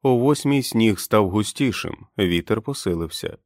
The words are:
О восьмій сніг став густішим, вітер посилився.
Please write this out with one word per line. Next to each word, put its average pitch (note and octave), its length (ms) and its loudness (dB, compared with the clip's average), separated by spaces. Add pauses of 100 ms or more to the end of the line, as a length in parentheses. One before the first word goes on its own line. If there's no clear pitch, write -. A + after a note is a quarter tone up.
О B2+ 140 4
восьмій C#3 460 2
сніг A2+ 360 2
став G#2+ 320 2
густішим, - 760 -4 (120)
вітер F#2 440 0
посилився. - 840 -6